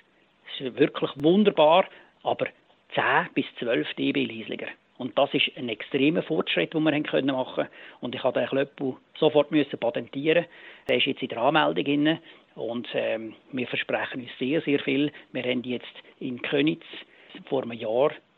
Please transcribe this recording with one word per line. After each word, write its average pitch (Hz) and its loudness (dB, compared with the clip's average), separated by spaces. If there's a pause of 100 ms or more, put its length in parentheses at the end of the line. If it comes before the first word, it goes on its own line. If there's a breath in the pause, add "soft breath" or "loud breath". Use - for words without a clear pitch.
(540)
Es 139 -10
ist 110 -10
wirklich 151 2
wunderbar, 165 6 (380 soft breath)
aber 135 -2 (460)
zehn 135 2
bis 139 -2 (120)
zwölf 131 -2
D 139 0
B 135 0
leislicher. 110 -8 (300)
Und 123 -10
das 135 4
ist - 2
ein 123 -6
extremer 143 0
Fortschritt, - -2
den 156 0
wir 156 4
haben 147 0
können 143 0
machen. 131 -2 (340 loud breath)
Und 123 -8
ich 123 -6
habe 127 0
den 120 0
Klöppel 139 -2 (200)
sofort 147 4
müssen 151 0
patentieren. 139 0 (440 loud breath)
Der 127 4
ist 120 0
jetzt 131 -4
in 120 -4
der 113 -6
Anmeldung 147 2
drin. 147 2 (360 soft breath)
Und, 117 -6
ähm, 113 -4 (180)
wir 127 -4
versprechen 127 -4
uns 120 -12
sehr, 143 -2
sehr 143 2
viel. 143 0 (200 loud breath)
Wir 135 -6
haben 123 -2
jetzt 123 -6 (320 soft breath)
in 127 -8
Könitz 156 0 (640 soft breath)
vor 135 -2
einem 117 -8
Jahr 117 0 (260)